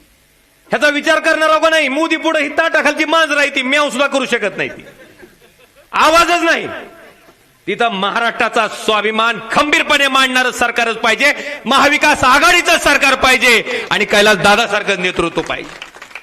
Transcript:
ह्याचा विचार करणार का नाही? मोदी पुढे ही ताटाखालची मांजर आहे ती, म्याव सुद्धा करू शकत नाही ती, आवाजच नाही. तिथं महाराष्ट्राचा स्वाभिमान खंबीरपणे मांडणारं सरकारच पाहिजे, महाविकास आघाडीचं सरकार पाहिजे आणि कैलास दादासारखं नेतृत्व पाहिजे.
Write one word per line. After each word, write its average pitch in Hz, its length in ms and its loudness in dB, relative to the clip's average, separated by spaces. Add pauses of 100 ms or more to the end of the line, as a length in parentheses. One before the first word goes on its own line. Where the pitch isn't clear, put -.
(680)
ह्याचा 247 200 0
विचार 311 300 0
करणार 311 400 0
का 320 100 2
नाही? 311 180 0
मोदी 311 300 -2
पुढे 311 260 -2
ही 294 60 -6
ताटाखालची 311 560 0
मांजर 302 320 0
आहे 285 120 0
ती, 277 120 -4
म्याव 277 280 0
सुद्धा 262 180 -2
करू 262 180 -2
शकत 208 320 -4
नाही 143 120 -4
ती, - 160 -18 (1040)
आवाजच 330 520 2
नाही. 294 240 0 (1000)
तिथं 233 220 -2
महाराष्ट्राचा 220 800 -2
स्वाभिमान 220 720 -2 (120)
खंबीरपणे 302 560 0
मांडणारं 254 440 0
सरकारच 233 440 -2
पाहिजे, 254 680 -2
महाविकास 285 580 2
आघाडीचं 339 540 4
सरकार 269 380 2
पाहिजे 247 760 2
आणि 196 140 -2
कैलास 208 320 4
दादासारखं 202 640 0
नेतृत्व 175 400 -2
पाहिजे. - 440 -10 (380)